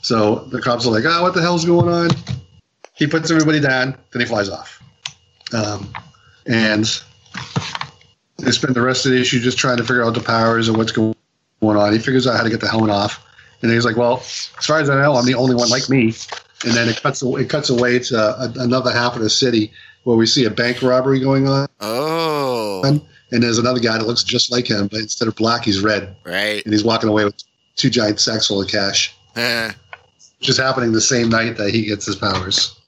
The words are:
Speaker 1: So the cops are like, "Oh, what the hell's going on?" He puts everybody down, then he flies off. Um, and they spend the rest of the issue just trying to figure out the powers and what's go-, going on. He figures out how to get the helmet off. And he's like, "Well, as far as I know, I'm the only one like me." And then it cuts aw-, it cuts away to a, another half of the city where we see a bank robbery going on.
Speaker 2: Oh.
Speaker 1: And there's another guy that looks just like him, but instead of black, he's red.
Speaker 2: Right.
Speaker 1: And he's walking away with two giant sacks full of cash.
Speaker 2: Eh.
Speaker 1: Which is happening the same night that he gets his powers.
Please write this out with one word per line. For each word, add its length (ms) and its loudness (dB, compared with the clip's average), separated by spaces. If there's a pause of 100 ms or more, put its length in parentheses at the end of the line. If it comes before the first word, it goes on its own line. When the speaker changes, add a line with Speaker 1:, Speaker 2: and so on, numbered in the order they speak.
Speaker 1:
So 440 0
the 160 -6
cops 260 0
are 40 2
like, 140 2
"Oh, 180 2
what 100 2
the 80 0
hell's 240 0
going 240 4
on?" 200 2 (840)
He 120 -2
puts 240 0
everybody 300 2
down, 380 0 (160)
then 80 -2
he 40 0
flies 220 -2
off. 340 -14 (720)
Um, 400 -6 (520)
and 400 2 (1500)
they 140 -2
spend 240 0
the 60 0
rest 240 0
of 60 4
the 80 4
issue 220 0
just 160 0
trying 180 0
to 80 -2
figure 220 2
out 80 0
the 80 -2
powers 480 2
and 80 2
what's 160 0
go-, 220 0 (440)
going 180 2
on. 140 4
He 80 4
figures 280 0
out 100 2
how 60 0
to 60 2
get 120 -2
the 80 -2
helmet 220 2
off. 300 -2 (400)
And 120 0
he's 100 2
like, 140 0
"Well, 220 2
as 460 -12
far 140 2
as 100 0
I 120 2
know, 160 4
I'm 80 2
the 100 2
only 200 2
one 140 2
like 200 -2
me." 240 2 (500)
And 120 0
then 120 2
it 140 0
cuts 200 -4
aw-, 140 -2
it 140 -2
cuts 200 -2
away 300 2
to 180 -2
a, 420 0
another 340 0
half 240 0
of 40 -4
the 80 0
city 440 2 (320)
where 100 4
we 100 6
see 200 2
a 40 2
bank 320 -2
robbery 380 2
going 300 2
on. 180 2 (140)
Speaker 2:
Oh. 1200 -2 (280)
Speaker 1:
And 140 2
there's 140 2
another 240 0
guy 160 0
that 100 -4
looks 160 -2
just 300 -2
like 160 -2
him, 180 -2
but 140 -6
instead 260 -4
of 80 -4
black, 300 0
he's 160 0
red. 420 -2
Speaker 2:
Right. 400 -4
Speaker 1:
And 100 -2
he's 120 2
walking 240 0
away 160 2
with 100 -2 (400)
two 140 0
giant 320 0
sacks 260 -2
full 140 -2
of 80 -4
cash. 440 -2 (220)
Speaker 2:
Eh. 340 -2 (680)
Speaker 1:
Which 80 -6
is 100 2
happening 360 0
the 80 2
same 260 2
night 300 0
that 140 -2
he 120 0
gets 220 -4
his 100 -4
powers. 720 -4